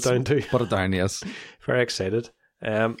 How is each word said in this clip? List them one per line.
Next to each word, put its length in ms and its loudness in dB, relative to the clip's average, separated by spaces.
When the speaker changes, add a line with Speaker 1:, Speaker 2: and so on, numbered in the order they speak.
Speaker 1:
That's 40 0
Speaker 2:
down 180 4
to. 200 2
Speaker 1:
Put 180 2
it 80 -2
down, 240 2
yes. 280 0
Speaker 2:
Very 180 2
excited. 460 -2
Um, 360 0